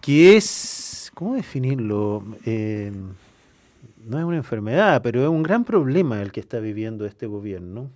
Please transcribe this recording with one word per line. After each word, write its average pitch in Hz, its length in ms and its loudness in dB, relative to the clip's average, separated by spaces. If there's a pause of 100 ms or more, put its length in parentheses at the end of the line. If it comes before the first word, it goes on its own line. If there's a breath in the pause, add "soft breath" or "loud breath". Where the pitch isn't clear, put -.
que 165 340 8
es, - 760 -2
¿cómo 220 220 -6
definirlo? 107 880 -2 (200)
Eh, 107 480 -4 (1160 soft breath)
no 117 100 -6
es 165 80 -4
una 170 120 -2
enfermedad, 131 680 2
pero 120 180 0
es 147 80 2
un 160 140 0
gran 208 200 0
problema 143 600 0
el 101 80 -8
que - 80 -10
está 117 200 -8
viviendo 110 460 -6
este 104 220 -10
gobierno. 104 680 -10